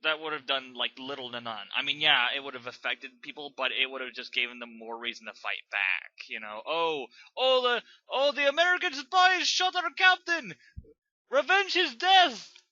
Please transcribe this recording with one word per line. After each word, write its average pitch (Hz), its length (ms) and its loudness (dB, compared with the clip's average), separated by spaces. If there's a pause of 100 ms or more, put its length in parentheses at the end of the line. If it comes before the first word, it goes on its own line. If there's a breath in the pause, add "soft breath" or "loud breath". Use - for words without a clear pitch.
that 156 180 0
would 156 120 -4
have 143 140 -6
done, 131 280 -4
like, 120 240 -4
little 131 340 -8
to 120 80 -8
none. 113 260 -8 (100)
I 127 60 -2
mean, 143 180 -2
yeah, 143 340 4
it 139 80 -4
would 135 120 -10
have 123 120 -10
affected 123 560 -8
people, 143 340 -14
but 127 160 -2
it 131 180 0
would 131 100 -8
have 127 120 -8
just 120 200 -12
given 123 260 -4
them 120 200 -14
more 113 200 -12
reason 113 280 -8
to 107 60 -12
fight 101 380 -8
back, 95 420 -2 (160)
you 120 120 -12
know? 107 260 -10
Oh, 160 400 -2 (300 loud breath)
oh, 254 260 4
the, 240 200 0 (280 soft breath)
oh, 277 220 2
the 277 160 0
American 349 460 2
spies 359 540 4
shot 370 280 0
our 349 200 -2
captain! 339 580 2 (760 loud breath)
Revenge 349 440 2
his 330 200 2
death! 349 580 4 (200)